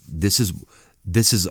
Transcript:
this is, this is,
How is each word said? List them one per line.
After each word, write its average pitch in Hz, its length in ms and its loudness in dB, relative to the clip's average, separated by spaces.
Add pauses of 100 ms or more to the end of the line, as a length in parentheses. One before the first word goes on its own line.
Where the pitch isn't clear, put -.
this 82 320 0
is, 98 140 0 (520)
this 110 280 2
is, 92 180 0